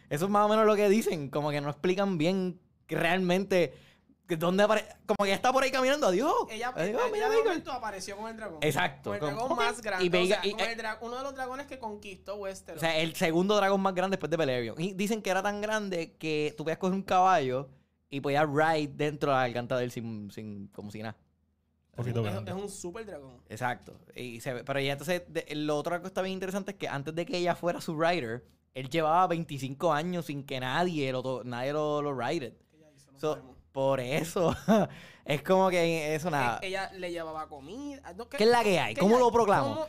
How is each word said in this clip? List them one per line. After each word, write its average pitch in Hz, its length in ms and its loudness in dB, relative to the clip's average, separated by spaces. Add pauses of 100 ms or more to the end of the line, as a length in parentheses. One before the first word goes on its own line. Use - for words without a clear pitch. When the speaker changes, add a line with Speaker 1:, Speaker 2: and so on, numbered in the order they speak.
Speaker 1:
Eso 151 180 -2
es 202 40 0
más 208 160 6
o - 20 4
menos 220 160 6
lo 214 120 6
que 208 120 6
dicen. 196 420 2
Como 147 200 -2
que 143 100 -2
no 143 100 -4
explican 185 480 0
bien 185 420 0 (260)
que 156 100 -6
realmente, 180 760 2 (520)
que 175 100 -2
dónde 180 280 2
apare-, 214 200 4 (220)
como 202 180 2
que 196 80 2
está 247 200 2
por 262 100 4
ahí 262 80 2
caminando. 262 380 2
"Adiós. 226 240 2 (180)
Speaker 2:
Ella, 226 240 -6
Speaker 1:
Adiós, 214 280 -2
Speaker 2:
ella 494 100 0
Speaker 1:
mira 427 160 -2
Speaker 2:
de - 80 2
Speaker 1:
Veigar". 453 120 4
Speaker 2:
momento 320 240 -4
apareció 208 460 -8
con 220 100 -8
el 226 80 -12
dragón. 202 240 -12
Speaker 1:
Exacto, 156 500 0
Speaker 2:
Con 101 40 -4
el 104 60 -6
Speaker 1:
con 147 140 -2
Speaker 2:
dragón 247 180 -2
Speaker 1:
Ok. 240 60 -2
Speaker 2:
más 240 220 0
grande. 196 240 -2
Speaker 1:
Y 175 60 4
Veigar, 180 300 2
Speaker 2:
O - 20 -8
sea, 196 80 0
Speaker 1:
y, - 40 -2
Speaker 2:
con 214 60 -4
el 202 120 0
Speaker 1:
eh, 233 40 -8
Speaker 2:
dra-, 220 240 -8
uno 233 160 -8
de 254 60 -8
los 277 120 -8
dragones 262 320 -8
que 262 120 -14
conquistó 208 580 -12
Westeros. 190 420 -10
Speaker 1:
O - 60 -8
sea, 160 140 2
el 160 160 0
segundo 180 420 4
dragón 196 240 4
más 190 140 2
grande 185 220 0
después 156 140 -2
de 165 60 0
Balerion. 127 440 0
Y 185 140 -2
dicen 202 280 -2
que 196 80 0
era 185 120 2
tan 208 200 -2
grande 202 560 -4
que 151 400 -2
tú 156 60 -4
podías 160 140 -2
coger 185 160 0
un 190 80 -2
caballo 170 680 2 (400)
y 139 120 -6
podías 143 260 2
ride 151 460 2
dentro 147 360 -2
de 135 60 4
la 131 60 4
garganta 120 340 -2
de 123 80 0
él 123 60 -4
sin, 110 400 -10
sin, 104 380 -12
como 104 220 -14
si 107 120 -12
nada. 110 120 -10 (760)
Speaker 3:
Un - 140 -20
poquito 117 200 -2
Speaker 2:
Es, 101 80 -2
Speaker 3:
grande. 101 200 -6
Speaker 2:
es 180 40 -6
un 202 140 -8
super 190 340 -10
dragón. 143 460 -16
Speaker 1:
Exacto. 120 480 -6 (160)
Y 117 260 -10
se 131 140 -6
ve, 127 100 -8
pero 139 160 -2
ya 139 120 0
entonces, 175 360 -4
de, 165 160 -6 (120)
lo 151 200 0
otro 165 240 -2
que 170 60 -10
está 190 160 -4
bien 190 100 -4
interesante 190 380 -6
es 196 80 -10
que 147 100 -6
antes 143 260 -6
de 165 120 -2
que - 100 -6
ella 175 180 2
fuera 170 280 -4
su 156 180 -4
rider, 147 460 0 (260)
él 131 160 -8
llevaba 160 380 4
veinticinco 156 680 -2
años 170 340 -2
sin 143 180 -8
que 139 160 -6
nadie 143 520 0
lo 127 100 -2
to-, 127 220 -4
nadie 123 300 -4
lo, 151 260 0
lo 147 180 -2
rided. 131 360 -4 (160)
Speaker 2:
Que - 80 -20
ella - 180 -20
hizo, - 160 -20
no - 80 -20
Speaker 1:
So, 151 140 0
Speaker 2:
sabemos. 131 220 -16 (160)
Speaker 1:
por 135 280 2
eso. 156 560 0 (100)
<laughs> 202 220 6 (380)
Es 143 160 0
como 190 260 6
que 165 460 2
eso 156 160 -2
nada. 131 320 0
Speaker 2:
E-, 190 60 -6
ella 190 260 -6
le 180 160 -8
llevaba 160 360 -8
comida. 202 540 -12 (140)
No, 180 160 -12
¿qué, - 80 -8
Speaker 1:
¿Qué 202 60 4
es 226 60 8
la 240 140 6
que 190 160 4
hay? 117 140 0
Speaker 2:
qué 127 60 -2
Speaker 1:
¿Cómo 208 160 6
Speaker 2:
ella, 247 100 8
Speaker 1:
lo 233 60 6
proclamó? 196 420 4
Speaker 2:
cómo 311 140 -4